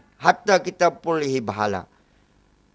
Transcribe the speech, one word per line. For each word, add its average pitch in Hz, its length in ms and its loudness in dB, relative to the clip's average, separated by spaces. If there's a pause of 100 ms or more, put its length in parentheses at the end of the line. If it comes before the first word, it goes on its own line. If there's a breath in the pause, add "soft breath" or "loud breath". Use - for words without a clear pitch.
(200)
hatta 185 400 2
kita 175 400 0
perolehi 147 400 -2
pahala. 104 480 -4 (880)